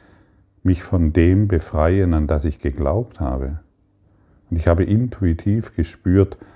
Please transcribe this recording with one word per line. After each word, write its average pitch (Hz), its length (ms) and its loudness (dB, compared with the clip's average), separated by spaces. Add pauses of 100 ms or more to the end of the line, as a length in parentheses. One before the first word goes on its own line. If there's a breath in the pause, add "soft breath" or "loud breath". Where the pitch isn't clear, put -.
(640 soft breath)
mich 92 200 0
von 82 300 0
dem 92 340 4
befreien, 87 680 0
an 78 140 0
das 73 180 -2
ich 80 140 -4
geglaubt 73 600 -4
habe. 67 400 -6 (920 soft breath)
Und 87 80 -4
ich 80 100 -2
habe 87 160 4
intuitiv 101 920 -2
gespürt, 92 640 0 (180 loud breath)